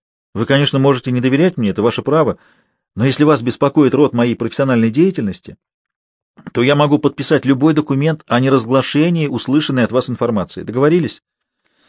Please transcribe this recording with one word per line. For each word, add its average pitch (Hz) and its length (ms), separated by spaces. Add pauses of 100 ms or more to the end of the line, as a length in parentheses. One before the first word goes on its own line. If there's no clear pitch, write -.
(340)
Вы, 107 120
конечно, 139 320
можете 131 320
не 123 100
доверять 135 360
мне, 110 140
это 98 120
ваше 113 200
право, 135 360 (560)
но 104 100
если 135 200
вас 147 180
беспокоит 131 520
род 131 180
моей 120 240
профессиональной 117 540
деятельности, 139 680 (960)
то 120 100
я 135 120
могу 143 240
подписать 147 460
любой 139 300
документ 151 520
о 120 140
неразглашении 135 840
услышанной 135 580
от 107 80
вас 127 180
информации. 110 520
Договорились?» 147 600 (680)